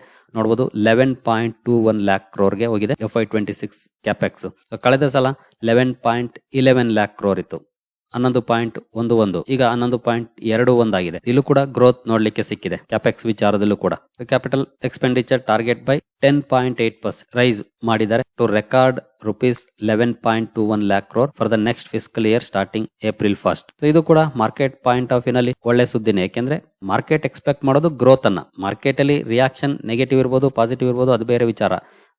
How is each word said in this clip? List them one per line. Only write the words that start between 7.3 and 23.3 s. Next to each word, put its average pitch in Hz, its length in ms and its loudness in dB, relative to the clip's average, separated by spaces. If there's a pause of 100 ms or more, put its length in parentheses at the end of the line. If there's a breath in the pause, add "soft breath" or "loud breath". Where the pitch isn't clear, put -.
ಇತ್ತು, - 320 -12 (440)
ಹನ್ನೊಂದು 123 280 0
ಪಾಯಿಂಟ್ 117 360 -2 (160)
ಒಂದು 117 220 0
ಒಂದು, 98 320 0
ಈಗ 131 140 0
ಹನ್ನೊಂದು 120 360 0
ಪಾಯಿಂಟ್ 117 320 -4 (100)
ಎರಡು 120 360 2
ಒಂದು 110 200 2
ಆಗಿದೆ. 87 300 -4
ಇಲ್ಲೂ 123 160 2
ಕೂಡ 139 160 2
ಗ್ರೋತ್ 123 500 2
ನೋಡ್ಲಿಕ್ಕೆ 110 340 0
ಸಿಕ್ಕಿದೆ 92 340 -6
ಕ್ಯಾಪೆಕ್ಸ್ - 500 -4
ವಿಚಾರದಲ್ಲೂ 104 500 0
ಕೂಡ. 87 180 -2 (180)
So 123 140 -16
capital 131 340 -2 (240)
expenditure 127 540 -2
target 113 460 -2
by 135 120 0 (260)
ten 139 200 4
point 127 320 0
eight 113 280 -2
percent - 320 -8
ರೈಸ್ 120 280 2 (220)
ಮಾಡಿದ್ದಾರೆ 113 380 0 (140)
to 117 160 0
record 127 440 2 (280)
rupees 120 340 -2 (240)
eleven 110 300 0
point 113 340 -2
two 107 200 -4
one 107 160 0
lakh 98 300 0
crore 131 180 0
for - 160 -4
the 110 140 0
next 117 260 -4
fiscal 117 400 -6
year 113 160 2
starting 101 420 -6 (200)
April 107 300 -2